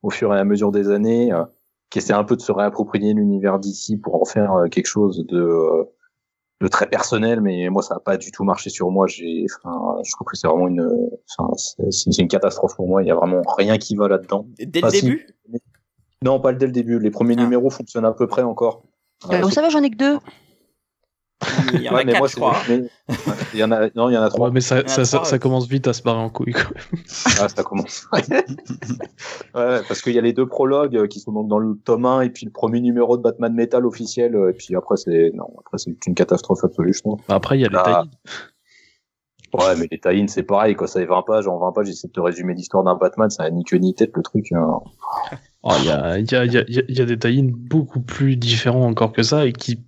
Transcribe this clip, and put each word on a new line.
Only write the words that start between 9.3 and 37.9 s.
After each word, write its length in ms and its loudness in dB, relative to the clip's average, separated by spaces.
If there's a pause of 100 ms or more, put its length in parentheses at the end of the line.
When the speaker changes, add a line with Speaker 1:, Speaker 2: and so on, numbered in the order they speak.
Speaker 1:
enfin, 420 -6
je 80 -10
trouve 140 -10
que 100 -10
c'est 120 -2
vraiment 200 2
une, 200 0 (500)
enfin, 180 -2
c'est, 360 -6
c'est, 200 -2
c'est 100 2
une 60 2
catastrophe 460 0
pour 140 -6
moi. 140 2
Il 40 0
y 40 0
a 40 4
vraiment 280 0 (140)
rien 220 2
qui 180 -6
va 120 2
là-dedans. 380 -2 (120)
Speaker 2:
Dès 220 -4
le 60 2
Speaker 1:
Enfin, 100 4
si. 60 4
Speaker 2:
début ? 240 0 (960)
Speaker 1:
Non, 180 2
pas 140 2
dès 120 0
le 60 -2
début. 260 0
Les 120 0
premiers 280 2
Speaker 2:
Ah. 40 4
Speaker 1:
numéros 280 2
fonctionnent 360 -4
à 60 4
peu 140 0
près 160 0
encore. 400 -2 (480)
Speaker 3:
Euh, 40 0
Speaker 1:
Euh, 80 2
Speaker 3:
vous 80 2
savez, 200 2
j'en 120 2
ai 80 2
que 60 -12
deux. 220 0 (1600)
Speaker 2:
Il 80 2
y 80 -4
en 40 0
Speaker 1:
Ouais, 80 4
Speaker 2:
a 20 2
Speaker 1:
mais 80 2
Speaker 2:
quatre, 80 4
Speaker 1:
moi, 80 4
Speaker 2:
je 60 -4
Speaker 1:
c'est 60 -6
Speaker 2:
crois. 140 2
Speaker 1:
juste, 140 -2
mais, 460 -2
ouais, 240 -6 (140)
il 80 -4
y 40 4
en 80 2
a... 220 2
Non, 140 2
il 60 2
y 40 4
en 40 4
a 80 4
trois. 180 0
Speaker 4:
Ouais, 60 -2
mais 60 4
ça, 160 0
Speaker 2:
Il 40 4
y 20 0
en 40 -2
a 20 -10
Speaker 4:
ça, 160 2
ça, 140 0
Speaker 2:
trois, 100 -2
Speaker 4:
ça 60 2
Speaker 2:
ouais. 60 2
Speaker 4:
commence 280 2
vite 200 0
à 40 2
se 100 -6
barrer 180 0
en 100 -4
couille, 220 -6
quand 220 -2
même. 280 -10 (380)
Speaker 1:
Ah, 80 2
ça 140 -4
commence. 500 -6
<laughs> 60 2 (1400)
Ouais, 320 0
parce 160 -6
qu'il 120 -2
y 40 4
a 40 2
les 100 4
deux 140 2
prologues, 500 2
euh, 100 4
qui 140 -8
sont 120 -10
donc 160 -4
dans 100 2
le 260 -2
tome 220 2
un 160 4
et 80 0
puis 160 -16
le 40 -12
premier 300 -2
numéro 360 2
de 60 -4
Batman 320 0
Metal 320 2
officiel, 480 -2
euh, 160 4
et 20 0
puis 220 -8
après, 220 0
c'est, 380 2
non, 140 -12 (120)
après, 180 -10
c'est 160 -10 (120)
une 80 0
catastrophe 500 0
absolue, 300 0
je 60 -10
trouve. 280 -4
Speaker 4:
Bah, 80 2
après, 220 0
il 40 4
y 20 4
a 40 2
les 100 0
Speaker 1:
Ah. 60 2
Speaker 4:
tie-ins. 1700 -6